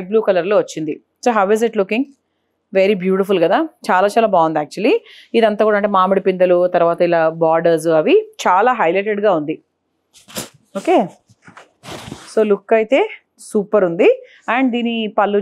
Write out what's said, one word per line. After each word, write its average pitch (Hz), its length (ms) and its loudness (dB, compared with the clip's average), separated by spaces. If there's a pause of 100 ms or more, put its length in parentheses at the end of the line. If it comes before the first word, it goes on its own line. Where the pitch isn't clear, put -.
బ్లూ 220 200 0
కలర్లో 185 340 0
వచ్చింది. 156 320 -8 (300)
So, 254 140 0
how 196 60 2 (100)
is 220 120 0
it 226 140 -4
looking? 214 240 -2 (760)
Very 196 240 2
beautiful 190 420 0
కదా, 196 140 2 (300)
చాలా 196 260 2
చాలా 226 220 2
బాగుంది 160 260 0
actually. 202 320 -2 (440)
ఇదంతా 214 300 2
కూడా 208 120 2
అంటే 202 160 -2
మామిడి 190 320 0
పిందెలు, 180 300 2 (180)
తర్వాత 170 320 0
ఇలా 170 120 0 (220)
బార్డర్స్ 165 460 0 (120)
అవి 233 140 2 (300)
చాలా 208 360 2
హైలైటెడ్‌గా 202 600 0
ఉంది. 151 160 -8 (1200)
ఓకే, 330 180 0 (1400)
so 220 180 2
లుక్ 196 280 -2
అయితే 240 200 0 (500)
సూపర్ 202 400 0
ఉంది. 202 180 2 (460)
And 262 120 0 (100)
దీని 233 200 -4 (240)
పళ్ళు 202 220 0